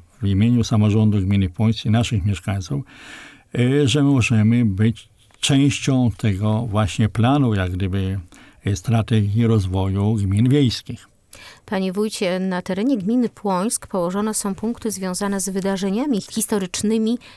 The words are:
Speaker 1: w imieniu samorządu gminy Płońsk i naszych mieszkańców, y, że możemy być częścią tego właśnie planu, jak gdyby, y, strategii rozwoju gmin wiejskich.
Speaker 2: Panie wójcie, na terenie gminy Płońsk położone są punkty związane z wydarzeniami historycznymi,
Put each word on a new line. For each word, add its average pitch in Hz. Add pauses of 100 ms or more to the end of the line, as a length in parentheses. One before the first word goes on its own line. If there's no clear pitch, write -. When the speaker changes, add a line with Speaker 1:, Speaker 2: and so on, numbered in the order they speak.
(220)
Speaker 1:
w 101
imieniu 113
samorządu 107
gminy 98
Płońsk 110
i 113
naszych 107
mieszkańców, 98 (720)
y, 131
że 139
możemy 120
być 107 (300)
częścią 135
tego 107
właśnie 104
planu, 123
jak 92
gdyby, 95 (480)
y, 104
strategii 110
rozwoju 98
gmin 101
wiejskich. 127 (580)
Speaker 2:
Panie 190
wójcie, 196
na 185
terenie 214
gminy 226
Płońsk 196
położone 196
są 196
punkty 226
związane 190
z 190
wydarzeniami 196
historycznymi, 220 (200)